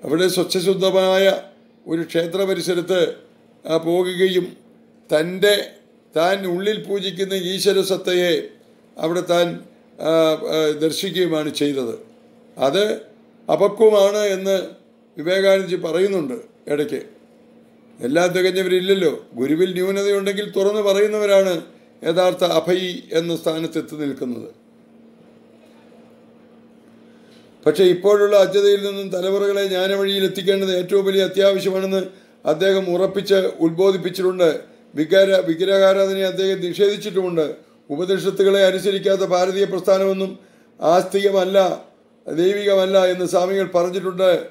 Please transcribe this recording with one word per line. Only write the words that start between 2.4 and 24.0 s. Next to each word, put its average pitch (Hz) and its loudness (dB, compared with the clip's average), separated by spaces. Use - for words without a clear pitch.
പരിസരത്ത്, 175 -2
ആ, 156 -4
പോകുകയും 180 0
തൻ്റെ, 180 2
താൻ 180 0
ഉള്ളിൽ 202 -4
പൂജിക്കുന്ന 190 -6
ഈശ്വരസത്തയെ 185 0
അവിടെ 170 -2
താൻ, 175 2
ആ, - 2
ആ, - 0
ദർശിക്കുകയുമാണ് 160 -2
ചെയ്തത്. 135 -2
അത് 180 0
അപക്വമാണ് 202 4
എന്ന് 190 -2
വിവേകാനന്ദജി 190 2
പറയുന്നുണ്ട് 165 -2
ഇടയ്ക്ക്. 143 -4
എല്ലാം 170 2
തികഞ്ഞവരില്ലല്ലോ. 185 2
ഗുരുവിൽ 156 2
ന്യൂനതയുണ്ടെങ്കിൽ 196 -2
തുറന്നു 208 0
പറയുന്നവരാണ് 196 2
യഥാർത്ഥ 180 0
അഭയി 180 -2
എന്ന 170 -4
സ്ഥാനത്തെത്തി 160 -4